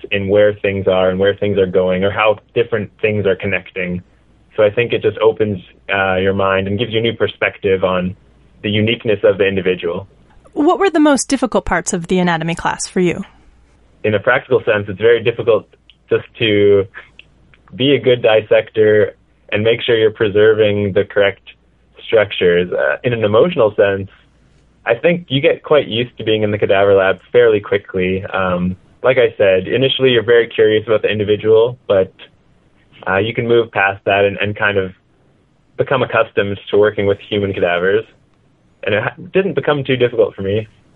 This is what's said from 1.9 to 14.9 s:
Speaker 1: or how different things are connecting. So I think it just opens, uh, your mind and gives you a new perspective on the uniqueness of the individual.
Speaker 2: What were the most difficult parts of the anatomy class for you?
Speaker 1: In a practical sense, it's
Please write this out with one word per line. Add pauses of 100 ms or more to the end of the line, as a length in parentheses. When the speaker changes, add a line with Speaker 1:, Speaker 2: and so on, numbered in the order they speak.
Speaker 1:
or
how (160)
different (100)
things
are
connecting. (520)
So
I
think
it
just
opens, (320)
uh,
your
mind
and
gives
you
a
new
perspective
on (460)
the
uniqueness
of
the
individual. (460)
Speaker 2:
What
were
the
most
difficult
parts
of
the
anatomy
class
for
you? (800)
Speaker 1:
In
a
practical
sense,
it's